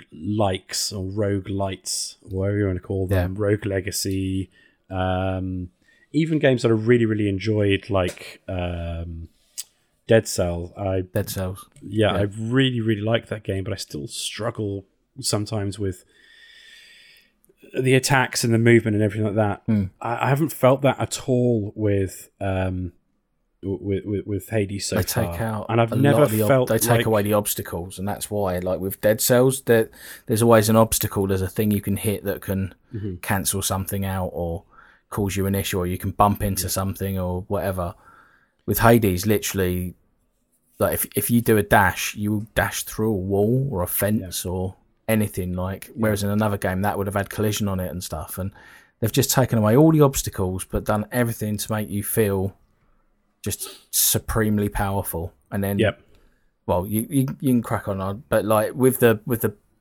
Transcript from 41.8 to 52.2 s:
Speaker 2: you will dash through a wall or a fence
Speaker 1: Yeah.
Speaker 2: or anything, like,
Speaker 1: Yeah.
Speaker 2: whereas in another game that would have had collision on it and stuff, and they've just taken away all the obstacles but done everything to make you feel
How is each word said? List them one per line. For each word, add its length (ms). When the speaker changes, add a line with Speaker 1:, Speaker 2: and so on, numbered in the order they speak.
Speaker 2:
you 180
will 200
dash 300
through 280
a 40
wall 560
or 100
a 60
fence 560
Speaker 1:
Yeah. 80
Speaker 2:
or 240
anything, 460
like, 340
Speaker 1:
Yeah. 80
Speaker 2:
whereas 280
in 60
another 280
game 240
that 160
would 100
have 80
had 140
collision 400
on 100
it 120
and 120
stuff, 340
and 140
they've 120
just 200
taken 260
away 200
all 160
the 80
obstacles 640
but 180
done 280
everything 460
to 140
make 180
you 140
feel 540